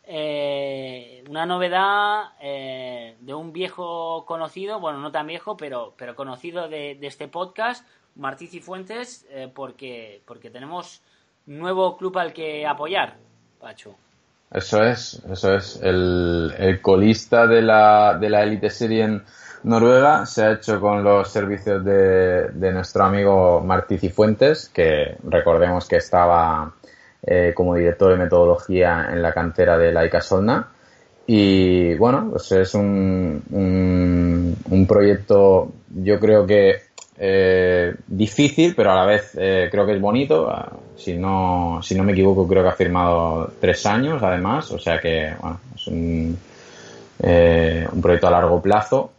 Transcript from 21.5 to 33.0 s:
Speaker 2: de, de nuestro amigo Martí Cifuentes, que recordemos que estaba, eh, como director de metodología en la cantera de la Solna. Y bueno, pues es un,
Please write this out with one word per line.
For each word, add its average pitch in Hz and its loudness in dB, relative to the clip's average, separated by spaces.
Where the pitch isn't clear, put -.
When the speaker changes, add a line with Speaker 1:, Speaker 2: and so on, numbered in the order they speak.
Speaker 2:
de, 95 2
de 92 -4
nuestro 92 0
amigo 98 2
Martí 92 -2
Cifuentes, 107 0
que 76 0
recordemos 87 0
que 87 0
estaba, 82 0
eh, 87 2
como 87 0
director 87 2
de 90 4
metodología 87 2
en 85 -2
la 82 -2
cantera 85 0
de 85 2
la 82 0
Solna. 110 0
Y 95 2
bueno, 127 0
pues - -8
es 95 2
un, 95 -2